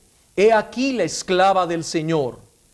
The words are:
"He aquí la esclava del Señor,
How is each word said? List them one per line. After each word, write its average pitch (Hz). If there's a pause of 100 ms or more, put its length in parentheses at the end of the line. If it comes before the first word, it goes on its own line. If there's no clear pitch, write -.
(360)
"He 208
aquí 226
la 214
esclava 185
del 165
Señor, 156 (340)